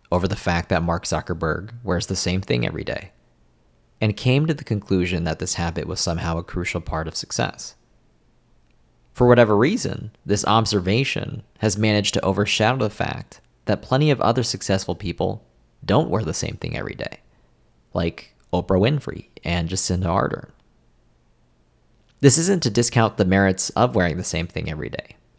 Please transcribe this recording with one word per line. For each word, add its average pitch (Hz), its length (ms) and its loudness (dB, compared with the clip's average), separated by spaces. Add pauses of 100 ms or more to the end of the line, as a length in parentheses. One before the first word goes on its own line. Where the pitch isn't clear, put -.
(120)
over 90 160 0
the 98 80 -2
fact 85 320 -2
that 87 140 0
Mark 85 240 -2
Zuckerberg 82 640 -4 (120)
wears 90 240 -2
the 95 80 -4
same 92 280 -2
thing - 240 -2
every - 180 -6
day, - 280 -8 (880)
and 104 200 -2
came 131 260 2
to 160 80 0
the 143 100 -6
conclusion 90 640 0
that 80 140 -2
this - 160 -6
habit 85 320 -4
was 85 140 -6
somehow 82 360 -2
a 85 80 -6
crucial 87 380 -6
part 80 260 -6
of - 80 -10
success. - 600 -6 (1400)
For 123 120 4
whatever 117 300 8
reason, 117 540 0 (160)
this 101 180 0
observation 110 1000 0 (180)
has 104 180 0
managed 104 340 2
to - 100 0
overshadow 104 540 2
the 110 140 -2
fact - 500 -8 (240)
that - 160 0
plenty 151 300 2
of 135 100 2
other 120 220 2
successful 95 520 -2
people 92 520 -4 (360)
don't 131 280 2
wear 104 140 0
the 80 100 -4
same - 240 -6
thing - 180 -6
every - 180 -6
day, - 260 -10 (760)
like - 400 -4 (180)
Oprah 92 260 2
Winfrey 135 500 0 (160)
and 85 260 -2
Jacinda 90 380 -2
Ardern. - 420 -2 (1700)
This 135 160 8
isn't 170 280 0
to 117 60 0
discount 113 460 2
the 104 80 2
merits 95 460 4
of 123 240 2
wearing 87 240 2
the 92 60 -6
same 82 220 -2
thing 80 240 -6
every 78 200 -8
day. - 260 -12 (220)